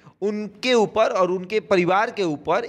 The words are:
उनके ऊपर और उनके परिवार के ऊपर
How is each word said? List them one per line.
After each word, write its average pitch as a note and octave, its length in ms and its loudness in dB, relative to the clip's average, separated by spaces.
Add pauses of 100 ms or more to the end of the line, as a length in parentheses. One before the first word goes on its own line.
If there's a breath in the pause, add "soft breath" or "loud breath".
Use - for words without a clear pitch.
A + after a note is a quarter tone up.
(220 loud breath)
उनके G#3 520 -4
ऊपर A3 360 2
और F#3 220 0
उनके F#3 280 -4
परिवार F#3+ 520 2
के G3+ 120 -4
ऊपर D#3 460 -2